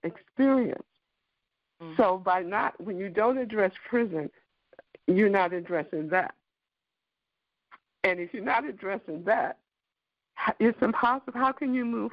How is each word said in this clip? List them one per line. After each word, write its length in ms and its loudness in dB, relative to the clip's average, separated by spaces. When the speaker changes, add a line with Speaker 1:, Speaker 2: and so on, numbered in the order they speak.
Speaker 1:
experience. 800 0
Speaker 2:
Mm-hmm. 180 -2
Speaker 1:
So 180 4
by 240 0
not, 380 -4
when 180 -8
you 100 -6
don't 300 2
address 340 0
prison, 420 -2
you're 200 6
not 240 2
addressing 580 -4
that. 240 0
And 160 2
if 120 -8
you're 120 -8
not 200 0
addressing 600 -8
that, 340 0
h-, 140 0
it's 220 4
impossible. 560 0
How 140 2
can 220 -2
you 100 0
move 280 -4